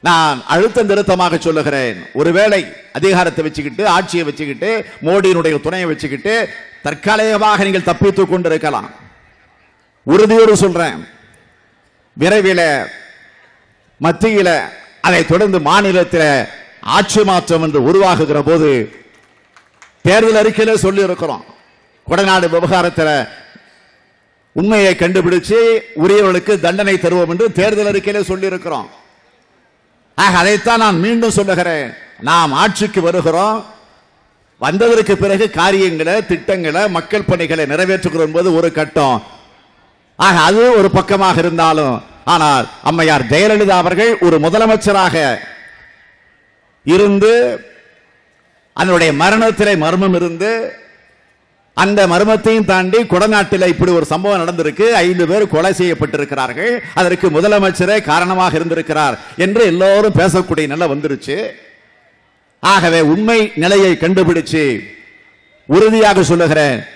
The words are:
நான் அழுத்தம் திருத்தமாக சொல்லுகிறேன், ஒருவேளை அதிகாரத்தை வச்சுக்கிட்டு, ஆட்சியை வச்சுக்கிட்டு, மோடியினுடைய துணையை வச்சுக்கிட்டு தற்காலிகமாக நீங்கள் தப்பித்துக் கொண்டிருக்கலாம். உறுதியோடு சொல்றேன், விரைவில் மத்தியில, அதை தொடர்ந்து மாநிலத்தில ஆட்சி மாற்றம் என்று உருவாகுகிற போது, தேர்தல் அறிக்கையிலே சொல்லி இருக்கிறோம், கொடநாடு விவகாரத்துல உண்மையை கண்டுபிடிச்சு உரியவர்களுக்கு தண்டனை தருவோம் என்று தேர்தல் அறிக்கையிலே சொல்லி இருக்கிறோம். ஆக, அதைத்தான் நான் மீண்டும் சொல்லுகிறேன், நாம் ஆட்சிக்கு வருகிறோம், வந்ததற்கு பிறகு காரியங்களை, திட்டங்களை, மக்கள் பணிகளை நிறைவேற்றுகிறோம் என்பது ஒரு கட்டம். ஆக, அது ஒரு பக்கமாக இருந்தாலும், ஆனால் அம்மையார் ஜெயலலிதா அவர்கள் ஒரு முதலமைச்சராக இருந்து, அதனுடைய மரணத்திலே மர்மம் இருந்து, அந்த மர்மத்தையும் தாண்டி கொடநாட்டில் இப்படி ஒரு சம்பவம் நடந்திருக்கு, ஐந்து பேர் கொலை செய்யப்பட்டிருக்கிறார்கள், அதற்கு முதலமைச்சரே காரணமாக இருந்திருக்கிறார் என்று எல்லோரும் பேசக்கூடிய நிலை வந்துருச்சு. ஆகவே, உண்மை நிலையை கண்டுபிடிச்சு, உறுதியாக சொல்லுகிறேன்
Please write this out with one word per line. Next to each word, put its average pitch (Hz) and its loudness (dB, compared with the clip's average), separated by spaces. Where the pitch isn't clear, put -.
நான் 160 2
அழுத்தம் 214 0
திருத்தமாக 185 0
சொல்லுகிறேன், 143 -2
ஒருவேளை 185 2
அதிகாரத்தை 175 0
வச்சுக்கிட்டு, 151 -6
ஆட்சியை 175 0
வச்சுக்கிட்டு, 151 -6
மோடியினுடைய 170 0
துணையை 180 -6
வச்சுக்கிட்டு 151 -6
தற்காலிகமாக 208 0
நீங்கள் 185 -2
தப்பித்துக் 190 0
கொண்டிருக்கலாம். 156 -2
உறுதியோடு 214 4
சொல்றேன், 170 -2
விரைவில் 185 2
மத்தியில, 190 0
அதை 170 0
தொடர்ந்து 190 2
மாநிலத்தில 175 2
ஆட்சி 208 2
மாற்றம் 170 0
என்று 147 0
உருவாகுகிற 165 2
போது, 156 2
தேர்தல் 220 2
அறிக்கையிலே 220 0
சொல்லி 196 0
இருக்கிறோம், 160 -6
கொடநாடு 190 0
விவகாரத்துல 170 0
உண்மையை 196 2
கண்டுபிடிச்சு 180 0
உரியவர்களுக்கு 190 2
தண்டனை 190 -2
தருவோம் 175 0
என்று 190 0
தேர்தல் 202 0
அறிக்கையிலே 202 -2
சொல்லி 190 -4
இருக்கிறோம். 165 -8
ஆக, 185 2
அதைத்தான் 214 0
நான் 196 0
மீண்டும் 226 -2
சொல்லுகிறேன், 175 -2
நாம் 160 0
ஆட்சிக்கு 196 -2
வருகிறோம், 175 0
வந்ததற்கு 208 2
பிறகு 196 0
காரியங்களை, 185 0
திட்டங்களை, 180 -2
மக்கள் 185 -4
பணிகளை 165 -2
நிறைவேற்றுகிறோம் 165 -2
என்பது 170 0
ஒரு 170 0
கட்டம். 139 -2
ஆக, 175 2
அது 190 4
ஒரு 196 4
பக்கமாக 190 0
இருந்தாலும், 160 0
ஆனால் 151 2
அம்மையார் 151 0
ஜெயலலிதா 202 2
அவர்கள் 196 0
ஒரு 165 2
முதலமைச்சராக 185 0
இருந்து, 202 4
அதனுடைய 170 0
மரணத்திலே 208 0
மர்மம் 185 0
இருந்து, 175 -4
அந்த 196 2
மர்மத்தையும் 214 0
தாண்டி 185 0
கொடநாட்டில் 202 0
இப்படி 180 0
ஒரு 170 0
சம்பவம் 185 -2
நடந்திருக்கு, 165 -2
ஐந்து 180 0
பேர் 202 0
கொலை 170 0
செய்யப்பட்டிருக்கிறார்கள், 147 -4
அதற்கு 180 0
முதலமைச்சரே 190 0
காரணமாக 180 0
இருந்திருக்கிறார் 156 -2
என்று 202 0
எல்லோரும் 196 2
பேசக்கூடிய 170 0
நிலை 156 -2
வந்துருச்சு. 143 -4
ஆகவே, 170 2
உண்மை 220 0
நிலையை 190 2
கண்டுபிடிச்சு, 170 0
உறுதியாக 208 4
சொல்லுகிறேன் 156 2